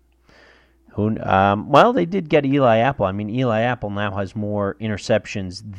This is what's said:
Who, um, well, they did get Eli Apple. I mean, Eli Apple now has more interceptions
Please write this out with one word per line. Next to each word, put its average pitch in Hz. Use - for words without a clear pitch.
Who, 107
um, 98
well, 160
they 247
did 170
get 147
Eli 131
Apple. 117
I 95
mean, 104
Eli 117
Apple 120
now 101
has 101
more 104
interceptions 104